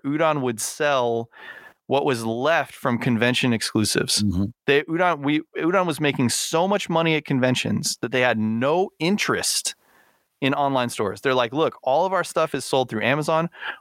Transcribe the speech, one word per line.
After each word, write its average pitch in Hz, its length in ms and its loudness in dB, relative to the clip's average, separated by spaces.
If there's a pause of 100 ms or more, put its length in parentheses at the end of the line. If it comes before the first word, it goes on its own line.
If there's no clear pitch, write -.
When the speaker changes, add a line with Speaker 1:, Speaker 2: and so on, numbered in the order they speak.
Speaker 1:
Udon 151 380 0
would 123 180 -2
sell 120 720 -2 (580)
what 139 160 2
was 120 200 0
left 131 500 0
from 123 240 -2
convention 120 540 2
exclusives. - 680 0
Speaker 2:
Mm-hmm. 95 220 2 (220)
Speaker 1:
They, 143 160 4
Udon, 165 420 0
we, 151 160 0 (180)
Udon 180 280 2
was 151 140 -4
making 135 280 2
so 165 400 0
much 202 200 -2
money 165 280 2
at 147 80 -4
conventions - 800 0
that 113 100 -4
they 127 80 2
had 123 180 2
no 117 520 0 (100)
interest 156 720 0 (680)
in 135 120 2
online 135 360 0
stores. 104 320 -4
They're 135 120 2
like, 120 200 0
"Look, 147 280 0
all 143 220 2
of 190 80 -2
our 180 120 0
stuff 160 300 -2
is 131 100 -6
sold 131 260 0
through 107 120 -4
Amazon. 156 460 0 (320)